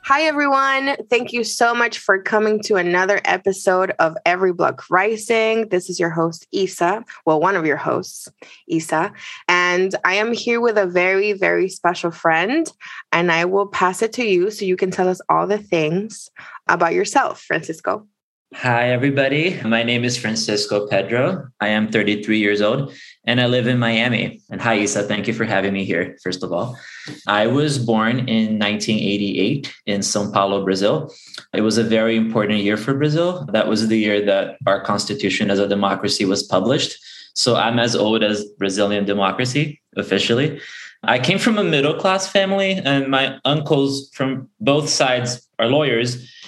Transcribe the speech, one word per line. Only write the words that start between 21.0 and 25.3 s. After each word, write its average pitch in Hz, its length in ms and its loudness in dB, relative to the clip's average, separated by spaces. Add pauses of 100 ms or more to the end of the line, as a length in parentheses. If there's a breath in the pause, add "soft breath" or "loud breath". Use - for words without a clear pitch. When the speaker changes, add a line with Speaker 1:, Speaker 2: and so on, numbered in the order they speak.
Speaker 2:
I 104 80 -2
am 107 200 2
thirty-three 107 520 0
years 104 240 2
old, 135 280 0 (320 loud breath)
and 123 160 0
I 123 60 2
live 123 220 2
in 127 100 2
Miami. 113 720 0
And 95 100 -8
hi, 113 200 2
Isa. 101 240 0
Thank 104 240 -4
you 110 80 -2